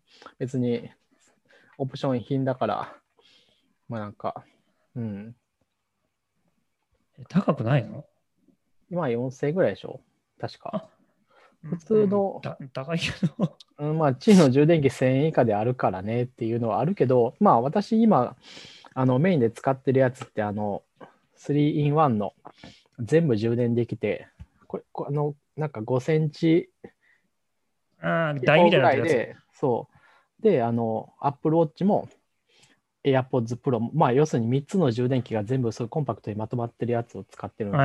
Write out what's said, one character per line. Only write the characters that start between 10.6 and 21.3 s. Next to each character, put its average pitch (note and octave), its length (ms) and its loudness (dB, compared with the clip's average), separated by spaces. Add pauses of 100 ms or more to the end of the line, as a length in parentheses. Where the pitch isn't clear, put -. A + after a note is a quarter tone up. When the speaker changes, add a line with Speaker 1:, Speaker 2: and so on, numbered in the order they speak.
Speaker 2:
あ、 - 160 -10 (800)
Speaker 1:
普 F3 100 -6
通 G#3+ 280 2
の、 G3 380 -2
Speaker 2:
う - 40 -8
ん、 - 20 -8 (100)
う C#3+ 40 -14
ん。 C#3 40 -16
た-、 C3+ 160 -10
高 E3 100 -6
い E3+ 40 -4
け - 120 -4 (280)
ど。 - 180 -2 (220)
Speaker 1:
う D3 140 -6
ん、 D#3+ 60 -2
ま D#3+ 80 2
あ、 C3+ 80 2
チ G#3+ 180 4
ー F#3+ 60 10
の D3+ 120 8
充 C#3 160 6
電 E3 140 4
器 C3+ 100 4
千 C3 320 0
円 D#3 40 2
以 D#3+ 60 0
下 C#3+ 120 4
で A2 100 2
あ G#2 100 0
る B2+ 100 0
か B2+ 160 0
ら F#2 120 -8
ね A#2 220 -2
っ - 20 -4
て - 180 -10
い A2+ 100 -2
う A#2+ 60 -2
の A#2 80 -2
は G2+ 100 0
あ A#2+ 60 0
る F#3 100 -2
け D3 120 2
ど、 B2 340 2
ま G3+ 120 6
あ、 A#2+ 80 6
私 G3+ 400 0
今、 E3+ 360 4 (580)
あ C3 120 0
の、 B2+ 120 2
メ F3+ 140 2
イ F3 40 2
ン C#3+ 40 2
で A#2 100 2
使 - 180 -6
っ C3+ 80 0
て C3 160 -2
る B2+ 60 2
や B2+ 140 2
つ - 120 -16
っ - 40 -18
て、 - 140 -6
あ G#2 100 -4
の、 G#2 320 -6 (520)